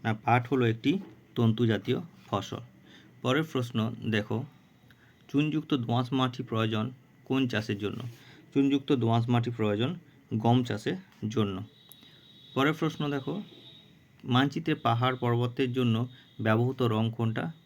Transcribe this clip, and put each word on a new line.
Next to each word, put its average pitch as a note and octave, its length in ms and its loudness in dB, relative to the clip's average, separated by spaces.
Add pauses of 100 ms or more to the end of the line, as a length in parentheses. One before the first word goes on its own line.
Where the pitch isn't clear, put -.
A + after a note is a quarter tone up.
না, A2 100 0
পাট A#2+ 340 2
হলো B2+ 180 2
একটি C3+ 320 2 (360)
তন্তু A#2 320 2
জাতীয় A2 340 0 (260)
ফসল। - 320 -4 (640)
পরের C3+ 220 0
প্রশ্ন A#2 500 -4 (160)
দেখো, A2 340 -2 (840)
চুনযুক্ত D3+ 460 -2
দোআঁশ B2 380 -2
মাটি B2+ 300 -2
প্রয়োজন A2 480 -2 (340)
কোন C3 240 0
চাষের G#2+ 300 -2
জন্য? G2+ 240 -4 (520)
চুনযুক্ত C#3 380 2
দোআঁশ A#2 360 2
মাটি A#2+ 220 2
প্রয়োজন A#2 440 0 (400)
গম A#2+ 300 4
চাষের A#2+ 320 -4 (320)
জন্য। G#2 340 0 (920)
পরের C#3 180 4
প্রশ্ন D#3 380 -2
দেখো, C#3+ 320 -4 (840)
মানচিত্রে C#3 500 0
পাহাড় B2+ 420 2
পর্বতের B2 560 0
জন্য A#2+ 360 2 (320)
ব্যবহৃত A#2 420 2
রং A2+ 340 2
কোনটা? A#2 360 -2 (120)